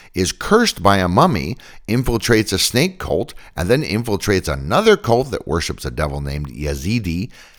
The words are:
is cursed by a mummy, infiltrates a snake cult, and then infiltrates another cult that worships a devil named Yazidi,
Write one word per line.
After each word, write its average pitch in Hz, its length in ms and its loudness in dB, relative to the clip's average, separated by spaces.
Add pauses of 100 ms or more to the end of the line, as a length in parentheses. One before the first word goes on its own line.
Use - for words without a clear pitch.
(140)
is 90 180 0
cursed - 500 2
by 98 160 4
a 92 100 2
mummy, 104 500 2 (300)
infiltrates 113 680 2
a 92 60 0
snake 185 400 0
cult, - 340 -4 (220)
and 87 120 -4
then 135 160 6
infiltrates 101 680 -2
another 117 440 2
cult 123 360 0
that - 160 -6
worships - 380 -4
a 65 60 -6
devil 71 300 -4
named 71 280 -6
Yazidi, 80 840 -4 (280)